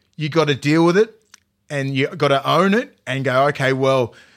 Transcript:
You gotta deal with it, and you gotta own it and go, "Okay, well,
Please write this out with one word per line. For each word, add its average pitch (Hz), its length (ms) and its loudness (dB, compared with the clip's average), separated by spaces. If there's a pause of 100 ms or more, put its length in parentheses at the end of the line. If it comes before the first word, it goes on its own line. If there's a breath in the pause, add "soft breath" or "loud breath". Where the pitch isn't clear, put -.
(160)
You 151 140 -6
gotta 147 240 0
deal 160 320 2
with 175 100 2
it, - 180 0 (540)
and 139 260 -6
you 135 140 0
gotta 139 400 0
own 175 260 2
it 277 320 -4
and 131 180 -6
go, 135 240 2
"Okay, 139 240 -2
well, 131 420 0 (220 soft breath)